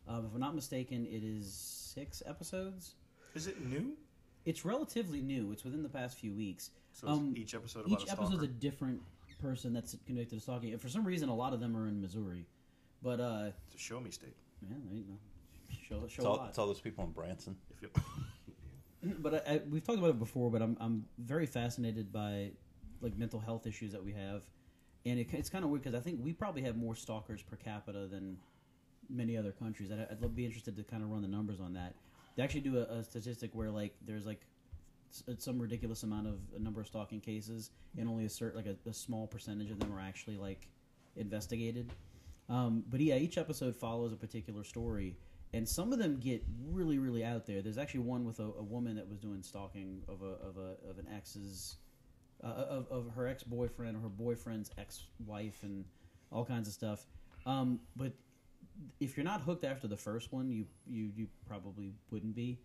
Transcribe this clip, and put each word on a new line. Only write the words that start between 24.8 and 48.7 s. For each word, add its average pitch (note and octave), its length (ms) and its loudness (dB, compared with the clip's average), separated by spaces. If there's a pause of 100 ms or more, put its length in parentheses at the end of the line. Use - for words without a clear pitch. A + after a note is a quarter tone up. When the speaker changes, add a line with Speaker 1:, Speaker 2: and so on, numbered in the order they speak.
Speaker 1:
And B2 140 4
it, A#2 140 0
it's - 160 0
kinda F#3 180 2
weird C#3+ 160 4
'cause C3 100 0
I A#2+ 60 4
think D#3 240 0
we D#3 100 2
probably E3 300 0
have A#2+ 120 2
more A2+ 200 2
stalkers A2 480 -4
per - 120 -12
capita G#2 520 -4
than F#2+ 300 -4 (720)
many A#2 280 2
other G#2 140 2
countries. G#2 400 -4
I'd, G#2+ 80 -2 (120)
I'd A2+ 240 0
be B2 100 0
interested A2 300 -4
to G#2+ 80 -4
kinda A2 220 -4
run G#2+ 160 0
the G2 60 0
numbers G2+ 320 0
on F2+ 140 -4
that. F2+ 220 -4 (400)
They B2 80 4
actually C#3 180 2
do C3+ 180 4
a, A#2 40 6 (140)
a A2+ 60 0
statistic A2+ 500 -4
where, A2 160 0
like, G#2 260 0 (100)
there's, G#2+ 200 -4
like, G#2+ 160 -4 (720)
s-, - 120 -12 (140)
some B2+ 220 0
ridiculous A2+ 440 0
amount G#2+ 240 2
of, G#2 120 0 (160)
a - 40 -4
number G#2+ 220 0
of G2+ 60 -4
stalking G#2+ 340 -4
cases, G#2+ 480 -4 (280)
and A#2 120 2
only A2+ 160 2
a G#2 40 2
cer-, A2+ 260 -2
like, A2 120 -4
a, G2 80 0 (140)
a A2 40 -2
small A2 340 -2
percentage G#2 440 -4
of G#2 80 -2
them G#2 140 0
are F#2+ 80 -4
actually, F#2+ 360 -6
like, G2 300 -4 (480)
investigated. A2+ 760 0 (580)
Um, A#2+ 400 6
but C3 100 4
yeah, D3+ 180 8
each D#3+ 200 4
episode C#3 380 2
follows A#2 360 2
a A2 40 -2
particular G#2+ 480 -4
story, G#2 520 0 (360)
and A2+ 160 2
some A3 240 2
of C4+ 60 6
them D#3+ 220 6
get A#2+ 240 2 (280)
really, E3 280 6
really A#2+ 260 4
out A#2 220 0
there. G2 160 2
There's G#2+ 160 0
actually C#3 220 0
one B2 220 2
with A2+ 160 0
a, A2+ 40 0
a G#2+ 200 -2
woman A#2 340 0